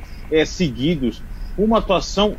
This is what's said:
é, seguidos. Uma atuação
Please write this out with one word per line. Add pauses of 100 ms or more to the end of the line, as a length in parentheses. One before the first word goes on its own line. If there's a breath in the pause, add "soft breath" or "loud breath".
(320 loud breath)
é,
seguidos. (360 loud breath)
Uma
atuação